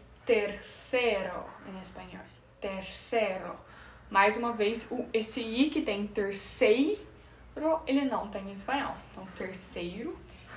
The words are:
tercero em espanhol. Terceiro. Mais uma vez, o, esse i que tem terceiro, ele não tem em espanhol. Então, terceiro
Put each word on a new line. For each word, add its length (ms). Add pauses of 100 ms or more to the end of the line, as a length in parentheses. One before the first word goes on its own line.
(240)
tercero 1200 (220)
em 140
espanhol. 440 (360)
Terceiro. 960 (540)
Mais 260
uma 160
vez, 380
o, 220
esse 280
i 280
que 140
tem 240
terceiro, 960 (840)
ele 200
não 220
tem 200
em 40
espanhol. 420 (160)
Então, 160 (100)
terceiro 840 (380)